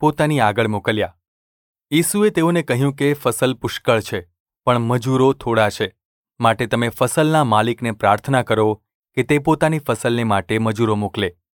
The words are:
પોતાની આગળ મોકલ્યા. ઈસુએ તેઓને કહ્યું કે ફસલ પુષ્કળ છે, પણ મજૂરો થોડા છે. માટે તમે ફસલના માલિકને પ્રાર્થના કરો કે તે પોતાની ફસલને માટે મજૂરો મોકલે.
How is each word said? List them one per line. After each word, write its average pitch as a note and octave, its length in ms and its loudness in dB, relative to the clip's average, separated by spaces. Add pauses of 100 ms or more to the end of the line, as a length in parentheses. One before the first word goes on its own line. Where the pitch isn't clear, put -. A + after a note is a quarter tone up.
પોતાની D3+ 400 0
આગળ A2 280 2
મોકલ્યા. G#2 480 -2 (720)
ઈસુએ G3+ 400 2
તેઓને E3+ 320 0
કહ્યું C3+ 340 0
કે C#3+ 160 0
ફસલ C3 420 -2
પુષ્કળ A#2 460 -2
છે, F#2+ 280 -8 (360)
પણ A#2+ 140 2
મજૂરો B2+ 540 2
થોડા A2+ 380 0
છે. - 260 -6 (440)
માટે A2+ 260 0
તમે A#2 220 0
ફસલના D#3 560 0
માલિકને A2+ 480 0
પ્રાર્થના G#2+ 500 0
કરો G#2+ 400 0 (320)
કે B2+ 80 -2
તે D3 160 0
પોતાની D#3 400 0
ફસલને A#2 460 -2
માટે G#2+ 340 -2
મજૂરો A2 360 0
મોકલે. G#2 420 -4 (220)